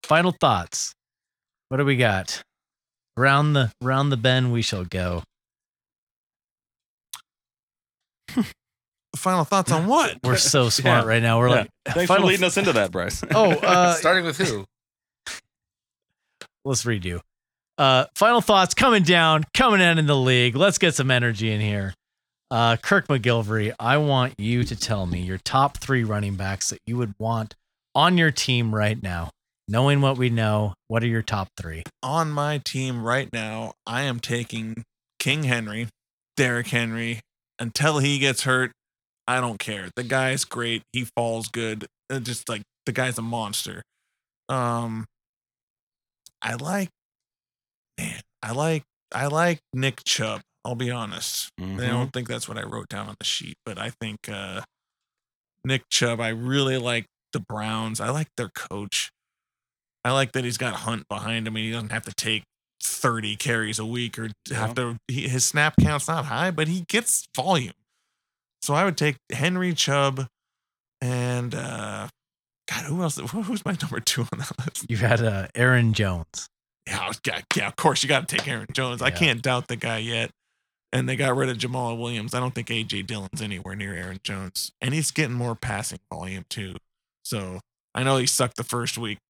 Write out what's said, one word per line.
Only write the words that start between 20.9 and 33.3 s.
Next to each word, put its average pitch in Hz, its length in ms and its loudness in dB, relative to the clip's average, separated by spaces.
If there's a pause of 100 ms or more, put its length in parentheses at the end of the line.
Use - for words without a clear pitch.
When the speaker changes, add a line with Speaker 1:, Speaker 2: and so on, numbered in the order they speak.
Speaker 1:
some 135 160 2
energy 113 400 2
in 107 100 0
here. 101 320 -2 (580)
Uh, 117 260 4
Kirk - 300 2
McGilvery, 113 720 0
I 123 180 4
want 135 420 2
you 117 260 2
to 117 100 -6
tell 101 300 -2
me 87 160 -2
your 92 180 -4
top - 380 2
three 131 260 0
running 104 320 -2
backs 95 340 -4
that - 160 -8
you 117 120 -4
would 117 200 -2
want 113 380 -2 (380)
on 175 240 6
your 165 140 6
team 120 440 2
right 107 260 2
now. 87 280 -4 (380)
Knowing 135 340 4
what 135 160 4
we 127 120 2
know, 107 440 2 (140)
what 113 160 0
are 120 40 2
your 113 160 0
top 98 240 -2 (100)
three? 80 260 -10 (200)
Speaker 2:
On 156 280 0
my 147 280 -2
team 131 440 -4
right 123 300 0